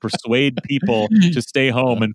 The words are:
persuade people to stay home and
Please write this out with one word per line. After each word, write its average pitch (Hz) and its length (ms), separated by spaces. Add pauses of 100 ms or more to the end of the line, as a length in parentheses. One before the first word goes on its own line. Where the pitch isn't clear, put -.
persuade 123 600
people 160 440 (260)
to 127 80
stay 135 280
home 123 340
and 107 120